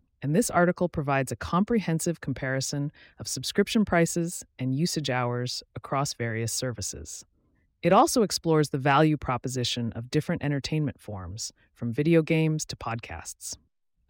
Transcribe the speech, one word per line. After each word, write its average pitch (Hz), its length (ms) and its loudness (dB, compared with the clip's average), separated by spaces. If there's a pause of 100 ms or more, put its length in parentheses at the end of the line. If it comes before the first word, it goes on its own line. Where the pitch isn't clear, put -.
(240)
and 147 120 0
this 240 140 2
article 175 400 2
provides 139 420 0
a - 40 -6
comprehensive 175 880 0
comparison 139 680 -4 (280)
of 117 80 -14
subscription 202 580 0
prices 170 580 0 (160)
and 131 160 -2
usage 151 340 -2
hours 123 540 -2 (120)
across - 380 -2
various 113 380 -4
services. - 720 -8 (580)
It 170 100 4
also 247 300 6
explores 160 480 2
the 147 80 -4
value 147 400 4
proposition 123 760 -4
of 120 180 -10
different 151 320 -2
entertainment 147 580 -2
forms, 95 500 -10 (220)
from 120 180 -6
video 160 300 4
games 160 440 2
to - 100 -10
podcasts. - 840 -10 (520)